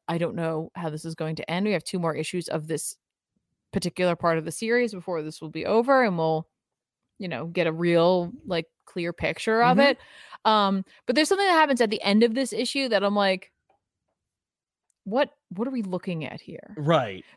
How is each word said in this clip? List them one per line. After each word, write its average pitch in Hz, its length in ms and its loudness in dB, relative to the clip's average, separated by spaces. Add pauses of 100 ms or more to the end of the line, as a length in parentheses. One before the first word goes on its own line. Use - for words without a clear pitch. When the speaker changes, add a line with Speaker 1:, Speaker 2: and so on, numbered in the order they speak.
Speaker 1:
I 165 120 -2
don't 165 160 -2
know 160 400 -4
how 170 160 -6
this 156 140 -8
is 160 100 -8
going 156 220 -6
to - 120 -10
end. 185 160 -2
We 214 60 0
have 170 120 0
two - 140 -6
more 165 180 -2
issues 160 340 -6
of 156 180 -4
this 165 300 -6 (760)
particular 180 420 0
part 165 220 0
of 160 80 -4
the 165 60 -8
series 233 420 -2
before 175 300 -6
this 156 180 -12
will 160 80 -12
be 156 160 -8
over, 247 380 4
and 185 160 0
we'll, 160 280 0 (720)
you 190 100 -8
know, 151 200 -6
get 170 180 0
a 160 60 0
real, 175 600 2 (140)
like, 170 200 -4 (200)
clear 175 280 -6
picture 220 480 0
of 240 160 6
Speaker 2:
Mm-hmm. 277 140 8
Speaker 1:
it. - 60 -2 (480)
Um, 196 380 2 (220)
but 233 100 0
there's 302 140 4
something 392 160 2
that 370 80 4
happens 302 260 4
at 226 120 4
the 226 100 -4
end 202 220 4
of 233 100 4
this 262 180 -2
issue 262 380 -2
that 196 140 2
I'm 202 100 2
like, 196 380 0 (1500)
"What, 233 260 -2 (200)
what 196 180 -6
are 277 40 -6
we 247 120 -4
looking 180 420 -6
at - 160 -12
here?" - 360 -18
Speaker 2:
Right. 139 460 0 (140)